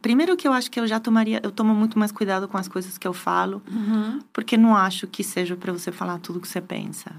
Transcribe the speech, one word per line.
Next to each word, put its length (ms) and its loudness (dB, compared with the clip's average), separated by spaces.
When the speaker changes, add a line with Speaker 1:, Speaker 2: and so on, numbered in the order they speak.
Speaker 1:
primeiro 340 4
que 100 -2
eu 60 4
acho 160 0
que 100 -6
eu 60 2
já 140 0
tomaria, 420 2
eu 100 -4
tomo 220 4
muito 240 2
mais 140 2
cuidado 360 -2
com 100 -6
as 100 -4
coisas 280 -8
que 120 -8
eu 60 -2
falo, 480 -2
Speaker 2:
Uhum. 480 -2
Speaker 1:
porque 240 -4
não 200 8
acho 320 2
que 160 -8
seja 320 -4
pra 180 -6
você 180 -8
falar 280 -6
tudo 200 -8
que 80 -12
você 140 -6
pensa. 580 -10